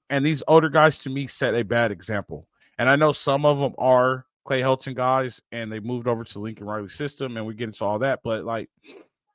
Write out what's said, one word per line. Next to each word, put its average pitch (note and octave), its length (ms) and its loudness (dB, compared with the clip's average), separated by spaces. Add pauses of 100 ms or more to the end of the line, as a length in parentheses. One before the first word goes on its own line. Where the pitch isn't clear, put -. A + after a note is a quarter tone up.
(100)
and C#3 160 0
these D3+ 200 0
older D#3 220 6
guys, D3+ 320 4
to C3+ 100 -8
me, C3+ 160 -4
set A#2 280 -2
a A#2 80 2
bad A#2 280 2
example. F#2 560 -8 (300)
And B2 140 2
I C#3 60 6
know D3+ 160 4
some C#3+ 340 0
of D3 120 4
them C#3 200 -2
are C3 480 4 (180)
Clay C3+ 160 -2
Helton C3 340 -2
guys, B2+ 460 -2 (120)
and A2+ 200 -8
they A2 80 -8
moved A#2+ 260 -6
over A2+ 160 0
to A2+ 120 -14
the G#2 60 -12
Lincoln G#2 260 -10
Riley G#2 240 -6
system, C3+ 480 -8
and A2 80 -6
we A2 80 -8
get A2+ 100 -8
into A2 180 -8
all G#2+ 180 -2
that, C3 220 -2
but, A2 220 -4
like, A2+ 240 -6 (680)